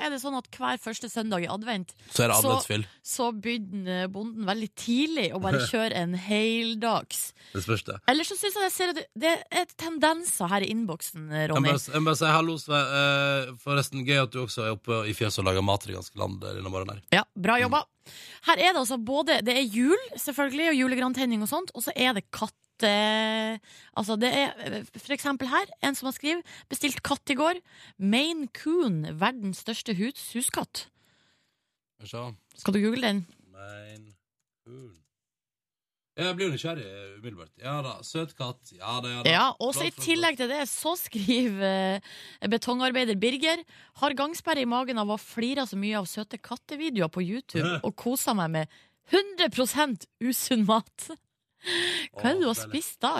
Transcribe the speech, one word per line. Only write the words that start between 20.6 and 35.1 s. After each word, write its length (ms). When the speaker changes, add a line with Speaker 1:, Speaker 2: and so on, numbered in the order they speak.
Speaker 1:
og 80
julegrantenning 640
og 60
sånt, 260
og 80
så 120
er 200
det 160
katte-, 1300
altså 240
det 120
er, 200
eh, 160
for 200
eksempel 320
her, 180
en 120
som 160
har 60
skrevet, 280
bestilt 340
katt 280
i 80
går. 220
Maine 500
Coon, 540
verdens 460
største 320
hus-, 380
huskatt. 520
Speaker 2:
Skal 40
vi 80
se. 480
Speaker 1:
Skal 160
du 80
google 180
den? 220
Speaker 2:
Maine 600
Coon. 280